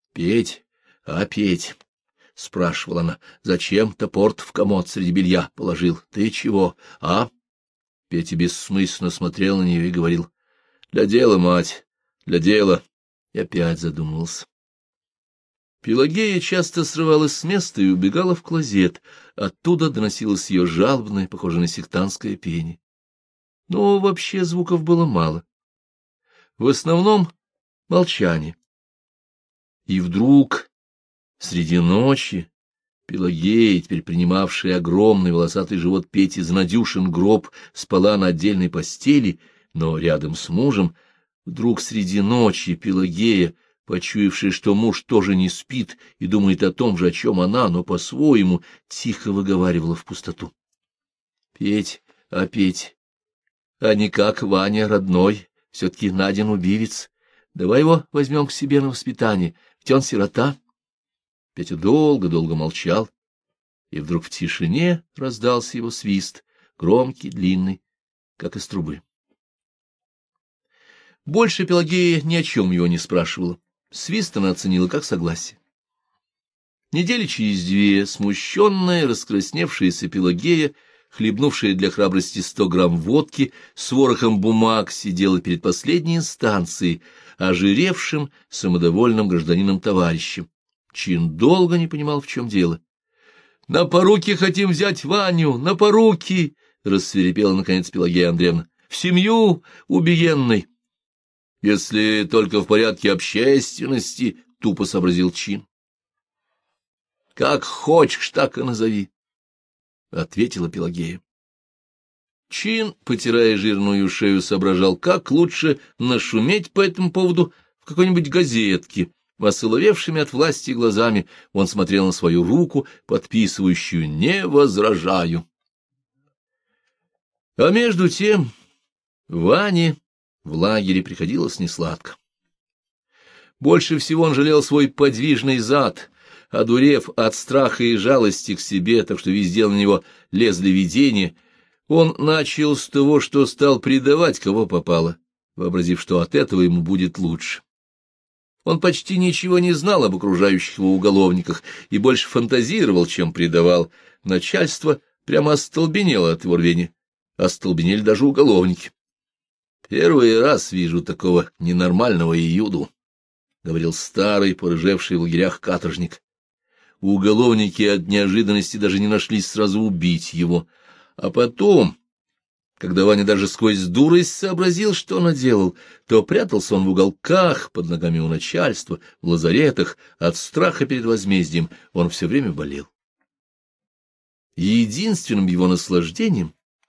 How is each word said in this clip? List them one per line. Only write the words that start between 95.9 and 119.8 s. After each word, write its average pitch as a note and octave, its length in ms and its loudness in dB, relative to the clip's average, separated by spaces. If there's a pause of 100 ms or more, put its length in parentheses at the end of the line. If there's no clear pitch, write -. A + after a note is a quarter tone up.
рассвирепела, G2 720 0
наконец, F#2 380 -2
Пелагея F2 380 2
Андреевна. E2+ 380 0 (200)
"В - 80 -14
семью G3 680 2 (240)
убиенной!" D#3+ 800 2 (960)
"Если G#2+ 720 0
только G#2+ 300 2
в F2 60 -4
порядке G#2+ 440 2
общественности", — B2 1300 -2 (240)
тупо G2+ 240 -2
сообразил F2+ 440 0
Чин. G2+ 380 -8 (1700)
"Как C3 320 -2
хочешь, - 640 0
так - 280 -4
и B2 60 -6
назови", — A2 460 -2 (1000)
ответила E2+ 600 -4
Пелагея. E2+ 520 -8 (1300)
Чин, A3 540 -4
потирая A#2 540 2
жирную G2+ 500 2
шею, G2 340 2
соображал, F#2+ 540 2
как F3 360 -2
лучше D#3+ 500 0 (160)
нашуметь B2 760 0
по - 80 -2
этому F#3 320 0
поводу F3+ 420 2 (280)
в - 40 -20
какой-нибудь E3+ 440 2
газетке. A2+ 800 0 (260)
Осоловевшими D3+ 840 0